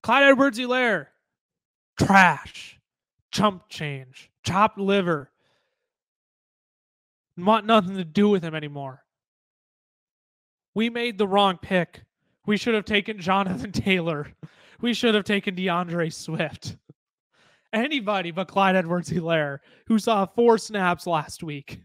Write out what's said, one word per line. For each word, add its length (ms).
Clyde 220
Edwards-Helaire, 800
trash, 800
chump 380
change, 600
chopped 360
liver." 520
Want 300
nothing 300
to 80
do 240
with 140
him 120
anymore. 480
We 160
made 280
the 100
wrong 320
pick. 420
We 100
should 180
have 100
taken 340
Jonathan 540
<laughs> 0
Taylor. 600
We 140
should 200
have 100
taken 320
DeAndre 560
Swift. 640
Anybody 580
but 180
Clyde 280
Edwards-Helaire, 840
who 120
saw 260
four 320
snaps 500
last 360
week. 420